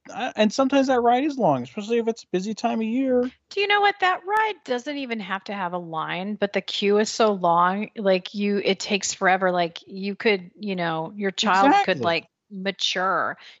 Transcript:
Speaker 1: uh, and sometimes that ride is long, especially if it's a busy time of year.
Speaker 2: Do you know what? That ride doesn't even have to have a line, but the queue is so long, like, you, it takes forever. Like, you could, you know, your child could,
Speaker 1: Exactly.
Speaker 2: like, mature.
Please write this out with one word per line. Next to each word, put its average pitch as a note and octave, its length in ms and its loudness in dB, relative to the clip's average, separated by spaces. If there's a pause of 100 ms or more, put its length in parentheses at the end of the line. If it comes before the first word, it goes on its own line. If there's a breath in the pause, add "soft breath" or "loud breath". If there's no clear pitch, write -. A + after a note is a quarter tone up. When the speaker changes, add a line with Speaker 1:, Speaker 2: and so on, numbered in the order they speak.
Speaker 1:
uh, A3+ 280 -6
and G#3+ 160 4
sometimes C4+ 340 2
that B3+ 140 2
ride B3 240 4
is C#4+ 120 -4
long, D3 260 2
especially G#3+ 340 -4
if A3+ 100 0
it's A3+ 160 -6
a - 40 -20
busy F#3+ 260 -4
time A#3 260 -2
of A3 80 -2
year. B3+ 420 0 (200)
Speaker 2:
Do - 100 -6
you G4+ 80 0
know G#4 140 4
what? G4+ 180 4
That F#4 260 2
ride G#4+ 280 0 (100)
doesn't C4 340 -4
even A#3+ 220 -4
have F#3+ 260 -6
to G#3+ 80 -8
have F#3 200 -4
a F3+ 40 -4
line, E3+ 580 -6
but G3+ 180 -2
the G3 80 0
queue G3+ 380 0
is G#3+ 100 2
so A3 240 2
long, F3+ 640 2
like, F#3+ 360 0
you, G3+ 300 0
it F#3 160 0
takes - 340 -4
forever. F#3 380 2
Like, E3+ 340 -2
you G3 300 -8
could, G3 420 -2
you G3+ 200 -6
know, E3 400 -4
your G3 140 -2
child F#3+ 340 2 (180)
could, F#3 140 0
Speaker 1:
Exactly. C3 80 -4
Speaker 2:
like, E3 220 -2 (220)
mature. F#3 880 -2 (220 loud breath)